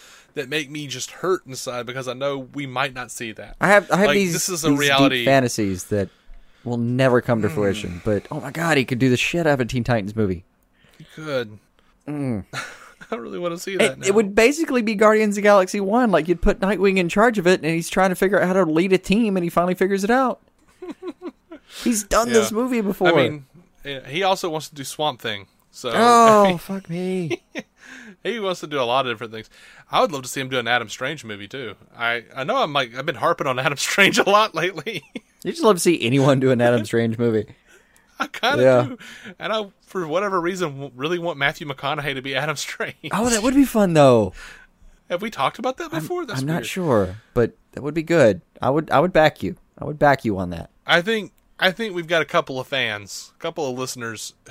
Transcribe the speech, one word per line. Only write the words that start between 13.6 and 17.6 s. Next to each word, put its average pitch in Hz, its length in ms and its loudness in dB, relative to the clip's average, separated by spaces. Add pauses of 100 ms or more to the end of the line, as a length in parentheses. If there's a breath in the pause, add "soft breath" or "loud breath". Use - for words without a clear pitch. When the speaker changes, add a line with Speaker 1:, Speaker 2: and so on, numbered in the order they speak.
Speaker 1:
that 208 160 2
Speaker 2:
It, 131 60 -18
Speaker 1:
now. 139 80 -8
Speaker 2:
it 196 80 2
would 208 200 2
basically 262 480 2
be 220 120 -2
Guardians 214 380 4
of - 40 -6
the 202 40 -4
Galaxy 202 380 4
one. 214 320 2
Like, 160 160 2
you'd 175 160 0
put 202 160 2
Nightwing 190 380 2
in 175 120 2
charge 208 300 2
of 170 80 0
it, 185 140 6